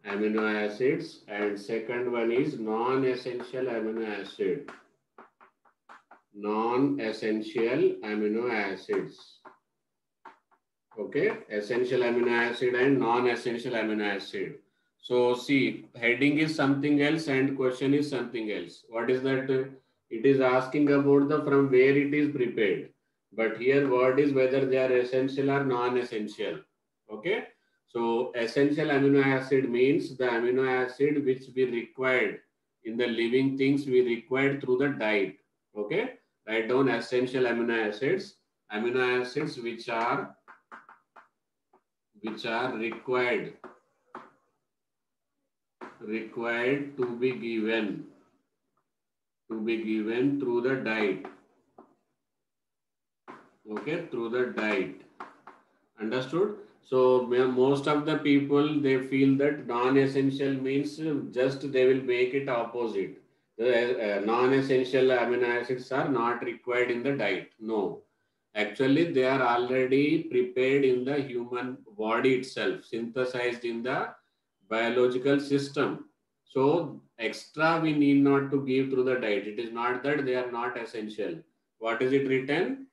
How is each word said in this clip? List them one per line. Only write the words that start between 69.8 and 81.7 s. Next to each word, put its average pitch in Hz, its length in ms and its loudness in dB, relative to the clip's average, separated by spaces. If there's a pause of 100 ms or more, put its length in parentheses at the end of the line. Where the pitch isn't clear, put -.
prepared 131 600 2
in 127 220 2
the 143 160 0
human 123 560 -6 (200)
body 117 380 2
itself, - 480 -4
synthesized 120 800 -4
in 117 200 -6
the - 260 -4 (580)
biological 123 720 2
system. 139 720 -2 (340)
So 139 580 0 (180)
extra 156 640 -2
we 156 120 0
need 143 280 4
not 139 300 4
to 135 140 -2
give 131 240 0
through 127 160 2
the 127 100 2
diet. 107 320 -2
It 107 120 -8
is 113 120 -8
not 123 320 -4
that 143 220 -2
they 127 100 0
are 123 160 -4
not 120 260 -6
essential. 107 580 -8 (420)